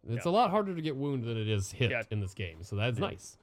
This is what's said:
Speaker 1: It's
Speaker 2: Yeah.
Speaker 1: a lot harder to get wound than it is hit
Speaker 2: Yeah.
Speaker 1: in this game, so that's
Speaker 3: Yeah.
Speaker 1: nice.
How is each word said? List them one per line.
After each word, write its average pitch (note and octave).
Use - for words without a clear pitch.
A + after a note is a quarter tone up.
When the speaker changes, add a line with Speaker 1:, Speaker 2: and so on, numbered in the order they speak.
Speaker 1:
It's A2+
Speaker 2:
Yeah. E3+
Speaker 1:
a -
lot A3
harder G3
to E3
get D#3
wound C3+
than A#2
it G#2+
is G2+
hit A#2+
Speaker 2:
Yeah. B2
Speaker 1:
in G#2+
this F#2
game, E2+
so G2+
that's A#2
Speaker 3:
Yeah. G3+
Speaker 1:
nice. -